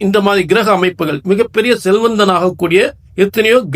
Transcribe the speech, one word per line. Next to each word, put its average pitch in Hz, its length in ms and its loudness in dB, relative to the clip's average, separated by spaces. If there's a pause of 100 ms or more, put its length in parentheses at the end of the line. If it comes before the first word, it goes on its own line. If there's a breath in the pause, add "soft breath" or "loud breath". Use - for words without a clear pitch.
இந்த 196 120 0 (100)
மாதிரி 202 240 2
கிரக 214 260 0
அமைப்புகள், 175 420 -4 (120)
மிகப்பெரிய 220 440 0 (100)
செல்வந்தனாகக்கூடிய 185 960 0 (420)
எத்தனையோ 220 360 2 (160)